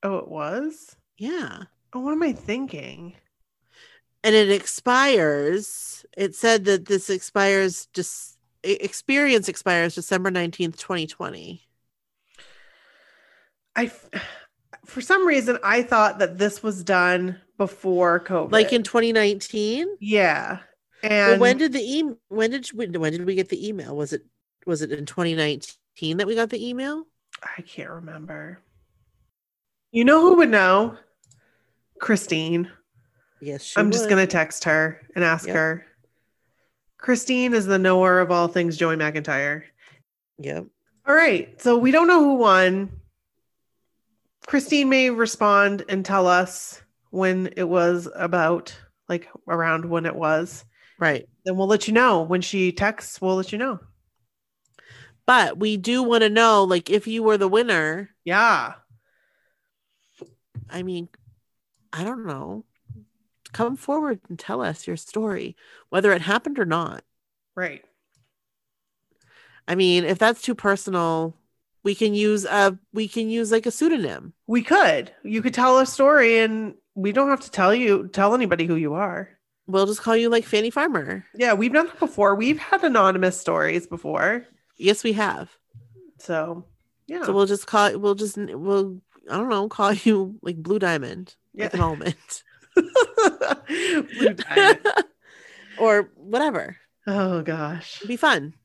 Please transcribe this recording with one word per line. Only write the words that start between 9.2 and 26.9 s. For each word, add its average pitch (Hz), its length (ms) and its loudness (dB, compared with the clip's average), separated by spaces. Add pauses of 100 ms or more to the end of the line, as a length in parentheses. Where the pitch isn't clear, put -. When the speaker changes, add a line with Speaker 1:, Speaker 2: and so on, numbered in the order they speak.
Speaker 2:
expires 170 460 0
December 185 360 -2
nineteenth, 175 480 -4
twenty 175 260 -6
twenty. - 640 -14 (2000)
Speaker 1:
I 233 100 -2
f-, - 240 -14 (760)
for - 160 -14
some 381 260 2
reason, 247 360 0
I 226 200 0
thought 214 360 2
that 180 180 0
this 202 260 -2
was 196 200 -6
done 180 560 0 (180)
before 180 640 0
covid. 175 320 -4
Speaker 2:
Like 220 220 4
in 233 100 2
twenty 233 300 0
nineteen? 214 760 0 (120)
Speaker 1:
Yeah. 190 600 0 (440)
Speaker 2:
Well, 208 300 4
Speaker 1:
And 196 80 4
Speaker 2:
when 247 160 4
did 294 160 0
the 262 260 -4
em-, 285 180 -4 (120)
when 220 220 -2
did 254 220 -8
we, 226 140 -6
when 165 240 -4
did 175 140 -6
we 190 100 0
get 185 140 -2
the 196 180 -6
email? 156 280 -10
Was 147 180 -6
it, - 100 -6 (420)
was 160 160 -2
it 147 100 -6
in 147 140 -8
twenty 170 300 -4
nineteen 156 800 -6
that 196 100 -2
we 220 80 -2
got 226 140 -2
the 226 180 -8
email? 277 380 -8 (520)